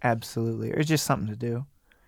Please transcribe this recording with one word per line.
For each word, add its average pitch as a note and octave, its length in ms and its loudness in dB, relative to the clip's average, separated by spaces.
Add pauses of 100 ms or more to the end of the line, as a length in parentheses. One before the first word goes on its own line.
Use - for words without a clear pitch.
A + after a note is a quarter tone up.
Absolutely, A2+ 680 0
or - 100 2
just D3+ 240 2
something A#2+ 220 0
to G#2+ 80 -4
do. A#2+ 300 -2 (420)